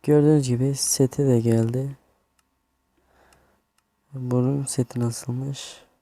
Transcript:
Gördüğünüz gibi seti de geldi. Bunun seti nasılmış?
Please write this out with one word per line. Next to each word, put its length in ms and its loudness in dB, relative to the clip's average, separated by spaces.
Gördüğünüz 460 4
gibi 260 0
seti 520 0
de 140 4
geldi. 560 0
Bunun 520 -2
seti 360 -4
nasılmış? 840 -8